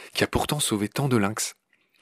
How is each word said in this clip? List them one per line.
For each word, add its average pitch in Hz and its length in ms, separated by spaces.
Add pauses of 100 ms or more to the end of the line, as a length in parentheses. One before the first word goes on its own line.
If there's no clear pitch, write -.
(140)
qui - 100
a 101 40
pourtant - 320
sauvé 104 280
tant 139 220
de 123 80
lynx, 104 380 (460)